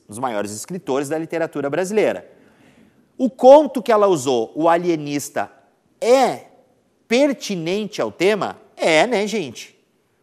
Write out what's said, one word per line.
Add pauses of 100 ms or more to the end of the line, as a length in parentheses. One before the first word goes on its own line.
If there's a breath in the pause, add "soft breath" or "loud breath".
um
dos
maiores
escritores
da
literatura
brasileira. (840 soft breath)
O
conto
que
ela
usou,
O
Alienista, (500)
é (640)
pertinente
ao
tema? (180)
É,
né,
gente? (480)